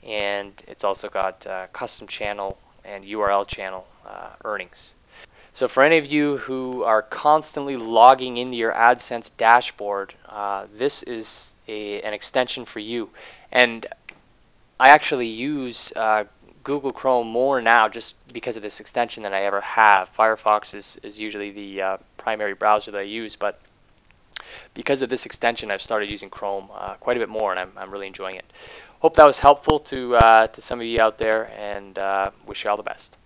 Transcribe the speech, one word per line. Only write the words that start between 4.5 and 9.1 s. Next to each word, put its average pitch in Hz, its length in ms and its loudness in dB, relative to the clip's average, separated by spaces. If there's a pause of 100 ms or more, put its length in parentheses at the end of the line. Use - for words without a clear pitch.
So 131 120 -2
for 131 160 2
any 160 160 6
of 143 80 0
you 147 300 0
who 127 460 -6
are 110 180 4
constantly 147 760 -2
logging 127 600 6
into 123 200 -6
your 113 160 0
AdSense 120 640 2